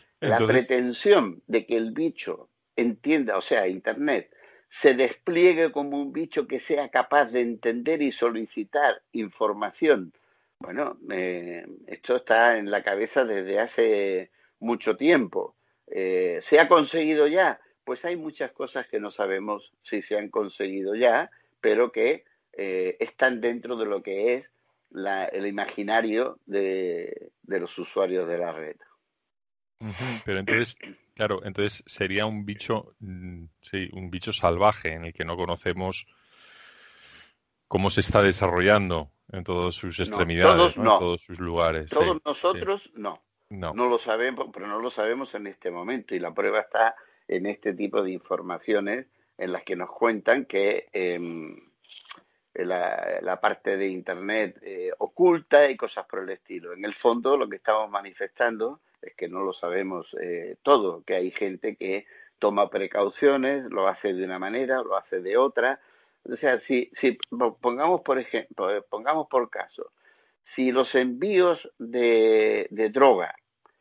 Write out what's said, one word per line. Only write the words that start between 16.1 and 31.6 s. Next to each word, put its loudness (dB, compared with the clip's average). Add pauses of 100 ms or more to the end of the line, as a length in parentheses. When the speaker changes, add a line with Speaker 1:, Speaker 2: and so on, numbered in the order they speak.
Speaker 1:
¿se 8
ha 8
conseguido 4
ya? 2 (240)
Pues -8
hay -4
muchas -8
cosas -8
que -4
no -8
sabemos -4 (120)
si -6
se -4
han -8
conseguido -4
ya, 2 (300)
pero 4
que, 0 (340)
eh, -2
están 0
dentro -4
de -4
lo -4
que 0
es -12 (380)
la, -4
el -6
imaginario -2
de, -4 (100)
de -6
los -10
usuarios -2
de -4
la -4
red. -12 (1040)
Speaker 2:
Ujú, -10 (200)
pero -2
entonces, -2 (400)
claro, -2
entonces -4